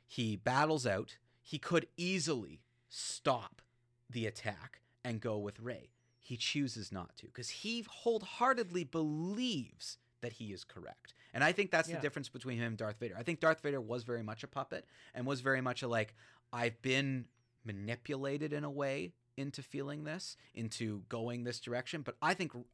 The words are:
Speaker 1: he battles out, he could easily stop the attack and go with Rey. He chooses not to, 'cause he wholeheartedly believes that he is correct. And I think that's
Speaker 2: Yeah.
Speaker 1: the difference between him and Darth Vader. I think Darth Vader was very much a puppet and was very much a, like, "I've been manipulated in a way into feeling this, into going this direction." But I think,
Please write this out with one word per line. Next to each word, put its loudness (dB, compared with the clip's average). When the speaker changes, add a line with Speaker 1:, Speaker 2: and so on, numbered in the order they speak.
Speaker 1:
he 0
battles 4
out, 0
he -6
could 4
easily 0
stop 0
the 0
attack -4
and -2
go 0
with -4
Rey. -8
He -6
chooses 0
not -8
to, -16
'cause -10
he -4
wholeheartedly 2
believes 0
that -4
he -8
is -10
correct. -14
And 4
I 8
think 2
that's 4
Speaker 2:
Yeah. -2
Speaker 1:
the -2
difference -2
between -4
him 2
and -2
Darth -2
Vader. -4
I -6
think -2
Darth 6
Vader 0
was -2
very -2
much -6
a -10
puppet -6
and -4
was 0
very 4
much 0
a, 0
like, 2
"I've 0
been 2
manipulated -2
in -2
a -2
way 0
into -4
feeling -4
this, -6
into -2
going -2
this -2
direction." -2
But -6
I 6
think, -2